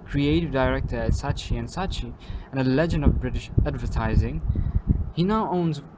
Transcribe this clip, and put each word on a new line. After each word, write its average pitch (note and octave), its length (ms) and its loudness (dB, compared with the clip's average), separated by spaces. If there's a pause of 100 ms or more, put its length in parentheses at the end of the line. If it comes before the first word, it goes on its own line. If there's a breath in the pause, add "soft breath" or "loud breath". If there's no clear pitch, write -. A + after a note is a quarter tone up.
creative D3 460 0
director C3 440 0
at A2+ 140 0
Saatchi C3 480 -2
and A#2 80 -6
Saatchi B2 480 -4 (380 loud breath)
and C3+ 80 -2
a C3 40 2
legend D3+ 400 2
of - 160 4
British B2+ 300 -4 (160)
advertising. A#2 760 0 (720 loud breath)
He D#3+ 120 0
now G#3 260 2
owns E3+ 280 0
a C#3 40 -12 (160)